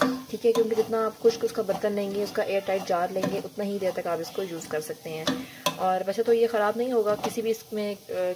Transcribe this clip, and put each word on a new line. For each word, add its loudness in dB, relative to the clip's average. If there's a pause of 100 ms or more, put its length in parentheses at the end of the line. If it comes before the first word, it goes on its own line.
(300)
ठीक -2
है। 8
क्योंकि 2
जितना 2
आप -4
खुश्क 4
उसका -2
बर्तन 0
लेंगे, -2
उसका -2
एयर 0
टाइट 0
jar 2
लेंगे, 0
उतना -6
ही -2
देर 0
तक -4
आप 0
इसको -4
यूज़ -6
कर -2
सकते -10
हैं। -4 (320)
और 2
वैसे 0
तो 4
ये 6
ख़राब 2
नहीं -2
होगा, 4
किसी -4
भी 0
इसमें, -4
अ, -10 (380)